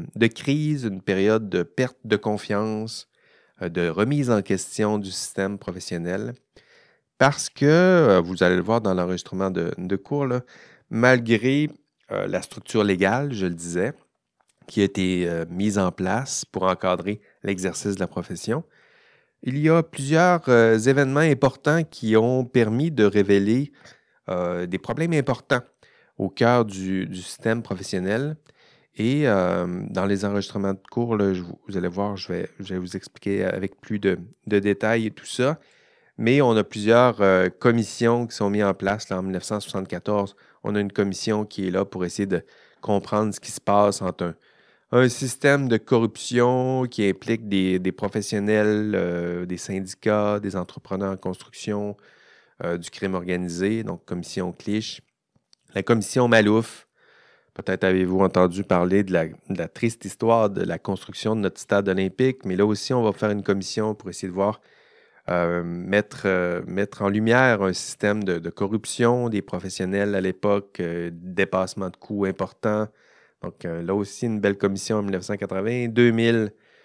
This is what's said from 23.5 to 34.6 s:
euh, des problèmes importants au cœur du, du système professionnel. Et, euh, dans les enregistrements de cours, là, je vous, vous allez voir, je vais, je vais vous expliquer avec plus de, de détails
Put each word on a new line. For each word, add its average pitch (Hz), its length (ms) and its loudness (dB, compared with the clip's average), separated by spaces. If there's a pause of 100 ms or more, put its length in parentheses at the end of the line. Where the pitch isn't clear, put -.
euh, 90 380 -4
des 90 100 -6
problèmes 160 340 -4
importants 135 480 0 (580)
au 95 120 -2
cœur 120 340 4
du, 95 440 -4
du 90 140 -10
système 113 400 -4
professionnel. 104 760 -4 (580)
Et, 135 320 0
euh, 90 400 2 (220)
dans 95 160 -2
les 98 180 0
enregistrements 101 500 -2
de 98 60 -10 (100)
cours, 120 280 -2
là, 98 160 2
je 90 80 -4
vous, 87 260 -14
vous 98 80 -8
allez 90 140 -2
voir, 101 260 -4
je 92 160 -10
vais, 90 180 -6 (120)
je 95 120 -10
vais 92 60 -4
vous 90 160 -10
expliquer 98 480 -4
avec 92 380 -4
plus 107 180 -6
de, 95 180 0 (300)
de 104 120 4
détails 107 480 0